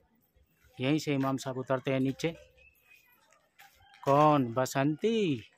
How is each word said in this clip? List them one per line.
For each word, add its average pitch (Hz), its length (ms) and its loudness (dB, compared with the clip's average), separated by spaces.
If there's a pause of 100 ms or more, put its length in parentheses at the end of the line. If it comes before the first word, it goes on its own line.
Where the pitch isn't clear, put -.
(760)
यहीं 139 220 0
से 147 140 -4
इमाम 135 240 -2
साहब 127 220 -10
उतरते 131 320 -4
हैं 135 100 0
नीचे। 135 340 -4 (1700)
कौन? 143 500 4
बसंती, 147 840 0 (220)